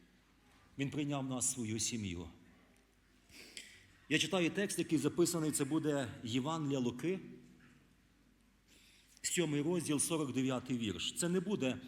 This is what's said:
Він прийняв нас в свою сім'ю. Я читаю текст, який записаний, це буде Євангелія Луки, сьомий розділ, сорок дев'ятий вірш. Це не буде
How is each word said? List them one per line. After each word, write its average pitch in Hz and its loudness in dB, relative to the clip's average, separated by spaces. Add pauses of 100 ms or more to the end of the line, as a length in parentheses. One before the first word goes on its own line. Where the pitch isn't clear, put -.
(760)
Він 135 0
прийняв 139 -2
нас 127 0
в - 0
свою 113 -2
сім'ю. 92 -2 (1800)
Я 156 4
читаю 170 2
текст, 196 -2
який 165 2
записаний, 156 2
це 143 0
буде 147 0 (160)
Євангелія 135 0
Луки, 151 0 (2000)
сьомий 156 2
розділ, 147 2
сорок 151 0
дев'ятий 127 0
вірш. 98 -2
Це 175 0
не 180 4
буде 175 0 (100)